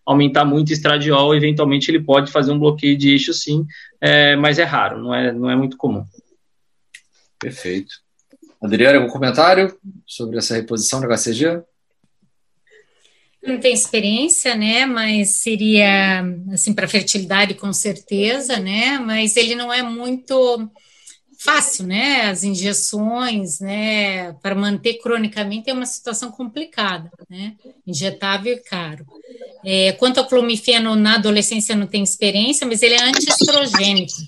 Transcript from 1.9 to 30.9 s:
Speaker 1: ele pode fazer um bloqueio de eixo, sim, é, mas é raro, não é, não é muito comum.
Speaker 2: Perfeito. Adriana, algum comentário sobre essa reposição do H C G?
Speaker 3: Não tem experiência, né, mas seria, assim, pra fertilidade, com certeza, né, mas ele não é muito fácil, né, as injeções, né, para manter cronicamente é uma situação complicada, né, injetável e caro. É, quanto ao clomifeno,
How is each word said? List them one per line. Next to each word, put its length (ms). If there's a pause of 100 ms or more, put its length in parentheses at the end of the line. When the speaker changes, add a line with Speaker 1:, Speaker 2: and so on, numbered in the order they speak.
Speaker 1:
ele 120
pode 280
fazer 220
um 60
bloqueio 400
de 140
eixo, 200
sim, 320 (360)
é, 360
mas 220
é 60
raro, 380
não 120
é, 180
não 180
é 60
muito 220
comum. 260 (1300)
Speaker 2:
Perfeito. 560 (680)
Adriana, 360
algum 120
comentário 640 (320)
sobre 300
essa 180
reposição 460
do 60
H 100
C 160
G? 300 (1800)
Speaker 3:
Não 140
tem 160
experiência, 800
né, 320
mas 440
seria, 960 (280)
assim, 200
pra 140
fertilidade, 680
com 180
certeza, 880
né, 400
mas 360
ele 200
não 160
é 100
muito 880 (680)
fácil, 440
né, 460
as 140
injeções, 1120
né, 760
para 200
manter 480
cronicamente 640
é 40
uma 140
situação 440
complicada, 800 (180)
né, 260 (300)
injetável 680
e 80
caro. 440 (600)
É, 300
quanto 240
ao 100
clomifeno, 680